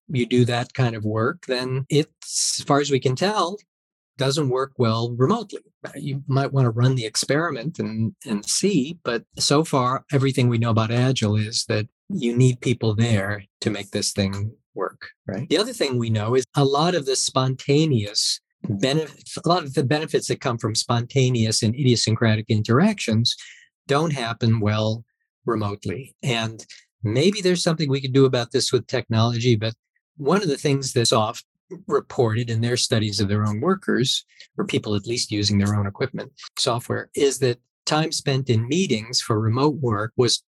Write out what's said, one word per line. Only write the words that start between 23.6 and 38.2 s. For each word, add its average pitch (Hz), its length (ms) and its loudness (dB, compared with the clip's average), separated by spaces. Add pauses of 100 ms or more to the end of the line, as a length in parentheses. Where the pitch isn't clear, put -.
don't 151 240 2
happen 113 480 0
well 110 440 0 (420)
remotely. 107 760 -6
And 113 420 -4 (380)
maybe 151 380 2
there's 180 240 2
something 160 240 0
we 135 160 0
could 131 160 -4
do 135 60 8
about 127 260 0
this - 200 0
with 113 140 0
technology, 117 680 2
but 110 180 -4 (420)
one 156 260 2
of 190 60 -2
the 139 160 -2
things 139 280 0
that's 117 200 2
oft 113 320 0 (420)
reported 120 640 0
in 113 100 0
their 120 160 0
studies 107 420 0
of 104 100 0
their 104 180 2
own 104 140 -2
workers, 165 640 0 (340)
or 104 80 -2
people 107 280 -2
at 101 120 -2
least 117 260 -4
using 104 260 2
their 101 160 2
own 104 120 0
equipment, 120 440 -6 (280)
software, 117 560 -2
is 135 240 2
that 123 200 0 (260)
time 156 280 0
spent 135 360 -2